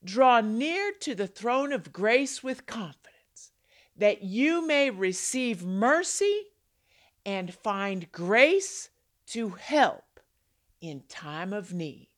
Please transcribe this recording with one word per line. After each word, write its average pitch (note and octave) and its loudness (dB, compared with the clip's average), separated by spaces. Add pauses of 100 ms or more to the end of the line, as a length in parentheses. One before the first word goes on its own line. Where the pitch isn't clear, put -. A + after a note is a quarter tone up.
Draw A#3+ 6
near D4+ -2
to C#4+ -6
the F#3+ -4
throne C4 -2
of F3 -6
grace A#3+ 0
with B3+ -8
confidence, - -14 (440)
that G#3 2
you D4 0
may C#4 2
receive F#3+ -2
mercy E4+ 0 (800)
and F#3+ -6
find G3 -4
grace B3+ 2 (400)
to A3+ -6
help - 0 (600)
in D3 -12
time E3 -10
of G3+ -8
need. E3 -8